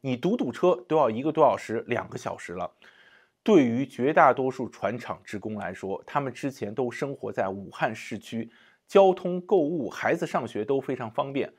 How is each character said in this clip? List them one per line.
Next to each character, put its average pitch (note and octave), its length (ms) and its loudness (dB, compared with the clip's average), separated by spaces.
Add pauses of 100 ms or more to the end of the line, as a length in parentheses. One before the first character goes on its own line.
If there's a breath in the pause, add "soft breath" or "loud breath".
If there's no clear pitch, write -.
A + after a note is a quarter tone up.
你 C3 140 -2
堵 F3+ 220 0
堵 D3+ 140 -2
车 F3+ 240 4 (120)
都 D#3 100 0
要 C#3 120 4
一 A2+ 140 -4
个 D#3 80 0
多 D#3 120 4
小 A2 140 6
时、 - 300 -6
两 A#2 200 -2
个 - 100 -10
小 - 200 -8
时 - 160 -12
了。 F2 180 -8 (720 soft breath)
对 F#3 240 8
于 A#2+ 220 0
绝 C3+ 260 0
大 D#3+ 180 8
多 C3 200 0
数 B2 180 -8
船 A2 300 -4
厂 - 240 -10
职 - 160 -12
工 G#2+ 160 -8
来 F#2 180 -8
说， F#2+ 320 -8
他 - 140 -4
们 C3+ 120 -4
之 C#3 200 -8
前 G#2+ 240 -10
都 B2 160 -2
生 C#3 240 -6
活 G#2+ 160 -8
在 G2+ 180 -2
武 G2 220 -10
汉 B2 240 -2
市 - 240 -10
区， A2+ 320 -8 (360 loud breath)
交 G3 240 8
通、 F3+ 300 -4
购 F#3+ 160 2
物、 D3 320 0
孩 A#2 240 -2
子 E3+ 140 -2
上 D3 200 -4
学 G#2 160 -6
都 C#3 160 0
非 C3 160 -4
常 B2 140 -8
方 C#3 240 -4
便， B2 260 -4